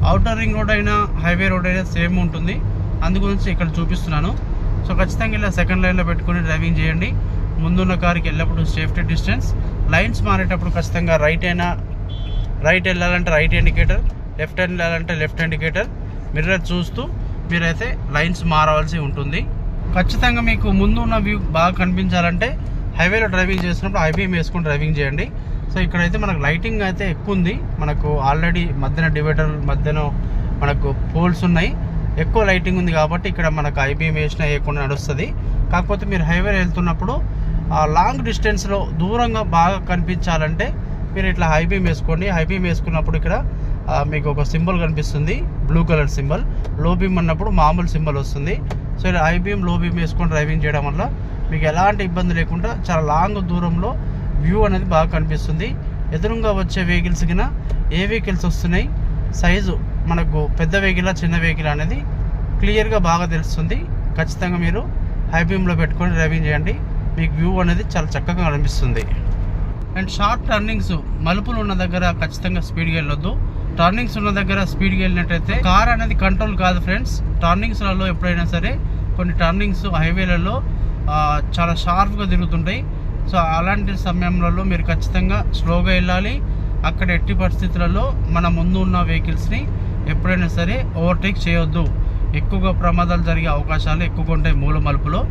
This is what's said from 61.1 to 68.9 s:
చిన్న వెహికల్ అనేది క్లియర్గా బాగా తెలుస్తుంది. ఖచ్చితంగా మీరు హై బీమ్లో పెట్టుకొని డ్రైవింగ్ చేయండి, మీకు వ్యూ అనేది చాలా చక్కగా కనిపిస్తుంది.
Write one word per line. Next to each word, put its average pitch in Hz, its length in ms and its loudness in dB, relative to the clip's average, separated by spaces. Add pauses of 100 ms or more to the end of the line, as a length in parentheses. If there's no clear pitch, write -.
చిన్న 170 120 2
వెహికల్ 165 300 0
అనేది 147 320 0 (640)
క్లియర్గా 214 380 2
బాగా 170 260 2
తెలుస్తుంది. 160 540 -2 (400)
ఖచ్చితంగా 180 380 -2
మీరు 170 260 0 (520)
హై 165 100 2
బీమ్లో 180 300 0
పెట్టుకొని 165 380 0
డ్రైవింగ్ 160 340 0
చేయండి, 151 300 0 (420)
మీకు 160 160 0
వ్యూ 175 260 0
అనేది 175 220 2 (140)
చాలా 160 100 0
చక్కగా 170 440 -2
కనిపిస్తుంది. 139 540 0 (920)